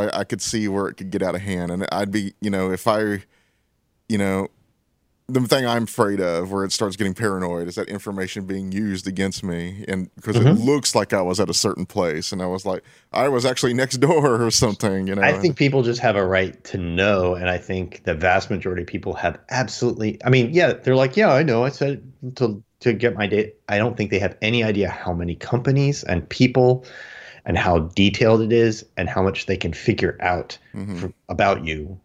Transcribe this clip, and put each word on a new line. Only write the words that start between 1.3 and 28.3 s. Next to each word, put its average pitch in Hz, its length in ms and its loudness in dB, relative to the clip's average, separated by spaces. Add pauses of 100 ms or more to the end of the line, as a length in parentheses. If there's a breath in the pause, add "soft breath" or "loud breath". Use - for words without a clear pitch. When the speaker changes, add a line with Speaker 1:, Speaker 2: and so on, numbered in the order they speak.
Speaker 1:
of 98 60 -6
hand. 90 300 -4
And 92 200 -4
I'd 98 200 -2
be, 101 300 -4
you 107 100 -2
know, 95 200 -2
if 90 160 -4
I, 107 360 0 (840)
you 110 100 0
know, 98 320 0 (800)
the 127 120 2
thing 127 240 4
I'm 117 180 0
afraid 101 360 0
of, 87 320 -2
where 98 140 0
it 92 80 -4
starts 98 240 -2
getting 98 160 -2
paranoid, 90 560 -2
is 87 60 -12
that 104 120 -6
information 98 580 -8
being 95 280 -6
used 98 340 -4
against 95 340 -4
me, 90 460 -8
and 92 220 -4 (120)
'cause 110 140 -4
it 117 80 4
Speaker 2:
Mm-hmm. 170 200 6
Speaker 1:
looks 139 300 2
like 107 200 0
I 101 80 2
was 90 180 0
at 90 100 0
a 87 40 -4
certain 92 320 -2
place, 85 480 -4
and 92 80 -6
I 92 40 -4
was 92 200 -6
like, 92 180 -4 (300 soft breath)
I 131 160 2
was 123 160 0
actually 127 280 0
next 127 240 0
door 139 460 4
or 113 80 2
something, 101 560 0
you 98 80 -2
know? 98 60 0
Speaker 2:
I 131 100 4
think 160 240 0
people 139 260 2
just 120 200 -2
have 110 160 2
a 95 100 2
right 95 380 0
to - 120 -8
know, 90 580 2
and 90 140 -4
I 90 80 -2
think 92 460 -8
the 90 100 -2
vast 92 360 2
majority 90 320 -4
of 87 80 -10
people 92 240 -6
have 85 260 -4 (100)
absolutely, 117 760 -2
I 123 40 2
mean, 127 240 4
yeah, 165 200 4
they're 131 220 2
like, 135 200 4
"Yeah, 202 160 6
I 135 100 6
know, 120 220 2
I 135 60 0
said 139 340 -4 (320)
to, 107 260 -2 (200)
to 120 120 4
get 110 220 0
my 104 100 -2
data." 104 280 0 (160)
I 104 80 0
don't 113 180 0
think 101 160 -2
they 95 80 2
have 95 220 -2
any 117 200 2
idea 101 280 0
how - 240 -6
many 87 220 -4
companies 139 680 0
and - 240 -2
people 127 580 4 (600 loud breath)
and 87 120 0
how 90 220 2
detailed 101 600 4